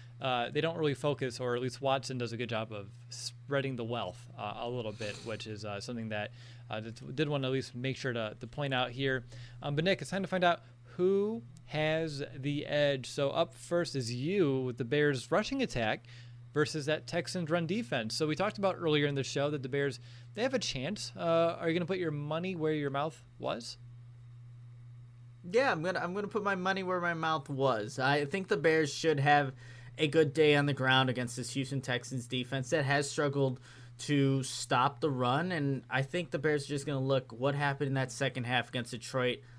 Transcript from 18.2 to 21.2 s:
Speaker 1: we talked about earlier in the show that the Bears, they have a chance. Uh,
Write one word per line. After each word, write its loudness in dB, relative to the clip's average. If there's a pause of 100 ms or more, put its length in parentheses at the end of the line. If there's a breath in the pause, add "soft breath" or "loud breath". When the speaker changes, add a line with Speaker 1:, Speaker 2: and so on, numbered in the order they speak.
Speaker 1:
we 0
talked -2
about 2
earlier 4
in 2
the 0
show 0
that -2
the -4
Bears, 0 (340 loud breath)
they -4
have 0
a 2
chance. -4
Uh, 2